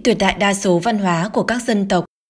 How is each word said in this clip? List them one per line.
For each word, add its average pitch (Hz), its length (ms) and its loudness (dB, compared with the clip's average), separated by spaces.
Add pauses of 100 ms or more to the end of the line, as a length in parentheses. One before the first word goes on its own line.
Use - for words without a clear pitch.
tuyệt 220 140 2
đại 190 200 0
đa 202 160 2
số 190 240 2
văn 214 200 0
hóa 185 300 0
của 214 140 -2
các 233 200 -4
dân 202 260 -2
tộc 180 160 0 (260)